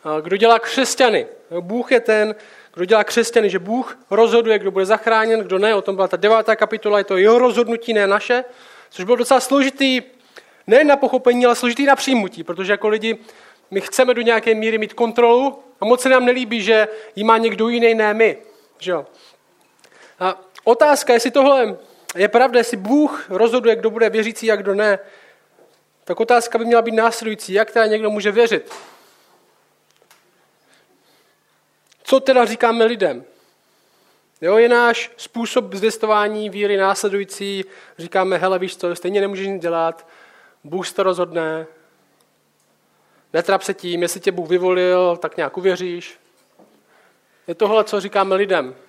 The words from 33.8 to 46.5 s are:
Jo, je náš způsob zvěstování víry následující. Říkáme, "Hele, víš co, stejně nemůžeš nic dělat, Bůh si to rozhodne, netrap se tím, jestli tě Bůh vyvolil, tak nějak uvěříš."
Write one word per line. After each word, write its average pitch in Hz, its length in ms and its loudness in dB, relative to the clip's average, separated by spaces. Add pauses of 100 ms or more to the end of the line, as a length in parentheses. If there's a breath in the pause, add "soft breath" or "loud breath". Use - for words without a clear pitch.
Jo, 185 160 2
je 233 120 4
náš 240 480 0
způsob 226 560 -6
zvěstování 214 760 -2
víry 202 280 -2
následující. 196 880 -4 (320 loud breath)
Říkáme, 185 400 -4
"Hele, 185 220 -2
víš 180 180 -8
co, 175 180 -6
stejně 190 260 -4
nemůžeš 196 260 -6
nic 196 140 -8
dělat, 165 460 -4 (560 soft breath)
Bůh 170 240 -8
si - 60 -14
to 196 100 -2
rozhodne, 165 640 -4 (1700)
netrap 185 280 -2
se 196 120 -8
tím, 175 280 -6
jestli 175 180 -4
tě 190 120 -2
Bůh 175 180 -8
vyvolil, 180 680 0
tak 165 200 -8
nějak 156 200 -6
uvěříš." 180 600 -4 (1300 soft breath)